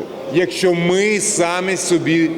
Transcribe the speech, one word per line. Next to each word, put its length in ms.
якщо 400
ми 460
самі 580
собі 600